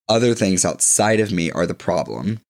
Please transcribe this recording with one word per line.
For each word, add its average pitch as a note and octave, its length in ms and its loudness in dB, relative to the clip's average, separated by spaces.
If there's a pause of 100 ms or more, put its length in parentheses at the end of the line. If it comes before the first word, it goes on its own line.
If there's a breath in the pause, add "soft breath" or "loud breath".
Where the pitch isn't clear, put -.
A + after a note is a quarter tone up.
other A#2 260 2
things F#2+ 300 0
outside G#2+ 560 2
of G#2 100 -2
me F2 220 -2
are E2+ 140 0
the D#2+ 60 -6
problem E2+ 760 -4